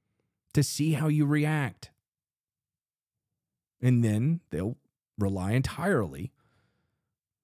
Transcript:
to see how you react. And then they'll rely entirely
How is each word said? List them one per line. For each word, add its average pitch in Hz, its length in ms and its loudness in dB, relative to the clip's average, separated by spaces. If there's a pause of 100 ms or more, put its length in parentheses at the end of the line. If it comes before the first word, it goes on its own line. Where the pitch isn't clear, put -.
(540)
to - 100 4
see 156 300 0
how 156 140 0
you 151 180 4
react. 147 680 -2 (1900)
And 123 220 4
then 117 380 0 (100)
they'll 95 260 -4 (400)
rely 98 360 -2
entirely 127 800 -2 (1120)